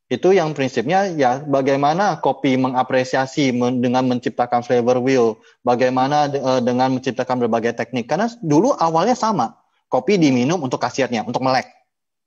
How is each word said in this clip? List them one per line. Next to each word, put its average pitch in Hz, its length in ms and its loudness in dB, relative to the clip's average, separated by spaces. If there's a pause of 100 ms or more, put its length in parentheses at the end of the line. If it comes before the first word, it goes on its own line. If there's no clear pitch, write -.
Itu - 260 0
yang 160 220 2
prinsipnya 143 560 -2
ya 139 320 0
bagaimana 143 800 0
kopi 135 340 0
mengapresiasi 131 960 0
men-, 123 300 0
dengan 127 240 0
menciptakan 123 560 -2
flavor 123 400 2
wheel, 120 400 2 (240)
bagaimana 131 640 2
de-, 143 100 -4
eh, 131 220 0
dengan 127 320 0
menciptakan 127 480 -2
berbagai 117 320 0
teknik. 117 340 -6
Karena 190 220 -2 (100)
dulu 170 320 2
awalnya 175 460 0
sama, 190 400 -2 (320)
kopi 175 320 2
diminum 143 400 2
untuk 131 160 -4
khasiatnya, 120 480 -2
untuk 123 160 -4
melek. 131 260 0 (600)